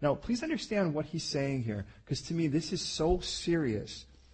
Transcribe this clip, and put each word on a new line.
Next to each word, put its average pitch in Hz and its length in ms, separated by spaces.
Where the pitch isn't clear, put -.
Now, 143 140
please 233 280
understand 208 500
what 151 120
he's 160 180
saying 139 400
here, 104 220
'cause - 180
to - 100
me, 165 140
this 156 260
is 175 80
so 170 380
serious, - 880